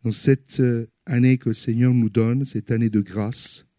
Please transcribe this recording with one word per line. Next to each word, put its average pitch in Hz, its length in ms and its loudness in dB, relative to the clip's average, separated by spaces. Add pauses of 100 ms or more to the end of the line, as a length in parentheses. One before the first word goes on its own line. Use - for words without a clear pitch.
dans 117 80 -2
cette, - 480 0
euh, 120 280 0 (180)
année 127 320 4
que 123 120 -4
le 110 40 -2
Seigneur 123 400 0
nous 117 160 2
donne, 117 340 0
cette 120 280 -8
année 113 180 0
de 107 100 2
grâce 104 800 -6